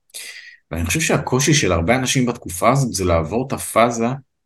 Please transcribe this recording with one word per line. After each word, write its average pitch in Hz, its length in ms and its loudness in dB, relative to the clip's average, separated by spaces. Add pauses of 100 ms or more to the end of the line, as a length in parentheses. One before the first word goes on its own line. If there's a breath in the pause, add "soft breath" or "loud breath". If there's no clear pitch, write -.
(720 loud breath)
ואני 85 140 -2
חושב 120 140 -2
שהקושי 151 540 0
של 98 180 2
הרבה 85 240 2
אנשים 127 300 0
בתקופה 117 460 0
הזאת 135 220 2
זה 92 120 -2
לעבור 87 420 0
את 127 60 -6
הפאזה 113 540 0 (380)